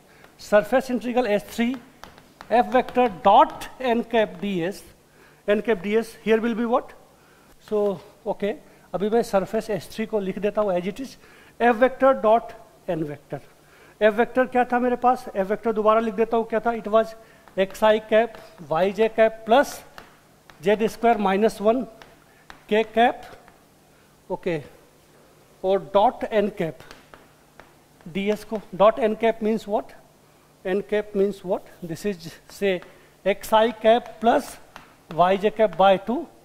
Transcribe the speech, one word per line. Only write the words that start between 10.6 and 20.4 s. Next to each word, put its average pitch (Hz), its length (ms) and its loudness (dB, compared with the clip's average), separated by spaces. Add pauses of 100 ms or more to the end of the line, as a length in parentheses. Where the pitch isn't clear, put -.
हूँ 196 160 -2
as 180 160 -6
it 269 120 -12
is, - 120 -20 (420)
F 233 220 2
vector 262 400 2
dot 220 340 0 (320)
n 165 240 -4
vector। - 320 -14 (560)
F 214 220 2
vector 247 300 0
क्या 247 200 2
था 240 60 2
मेरे 247 180 0
पास? 247 400 0
F 190 160 -2
vector 214 220 -2
दोबारा 214 260 4
लिख 226 140 -4
देता 226 220 0
हूँ, 226 180 -2
क्या 220 60 -2
था? 233 220 -4
It 208 160 -10
was 220 160 0 (540)
X - 140 -8
I 214 180 4
cap, 226 420 0 (280)
Y 175 220 0
j 220 240 -2
cap 220 300 0
plus 254 320 2 (840)